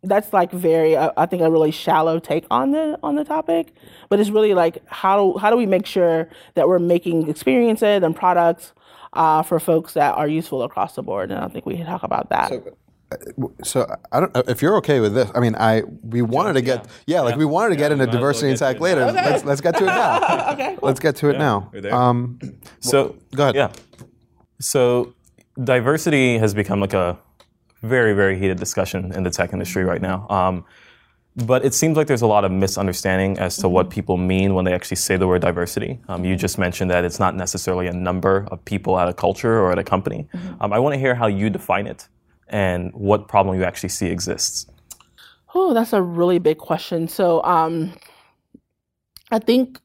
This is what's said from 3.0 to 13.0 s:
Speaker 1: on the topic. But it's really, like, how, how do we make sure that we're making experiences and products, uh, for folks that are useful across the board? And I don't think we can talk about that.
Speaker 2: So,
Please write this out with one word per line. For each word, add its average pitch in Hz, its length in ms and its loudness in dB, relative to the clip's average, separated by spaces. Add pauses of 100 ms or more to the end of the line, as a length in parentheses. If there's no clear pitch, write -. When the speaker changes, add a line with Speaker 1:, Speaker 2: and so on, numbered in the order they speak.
Speaker 1:
on 302 140 -2
the 302 60 -2
topic. 320 520 -4 (340)
But 202 100 2
it's 208 120 0
really, 214 240 2
like, 170 320 0
how, 196 500 0
how 214 140 2
do 233 60 4
we 240 100 0
make 196 180 0
sure 165 420 0 (280)
that 151 120 4
we're 180 120 4
making 170 500 0
experiences 220 720 2
and 165 140 0
products, 175 580 2 (400)
uh, 156 300 2
for 165 160 0
folks - 340 0
that 143 220 2
are 151 120 -2
useful 156 360 -4
across - 320 -6
the - 80 -10
board? 92 260 -6
And 95 80 -6
I 90 40 -6
don't 92 120 -10
think - 140 -10
we - 100 -6
can 170 80 -8
talk 170 160 -8
about - 300 -4
that. - 180 0
Speaker 2:
So, - 140 -8 (460)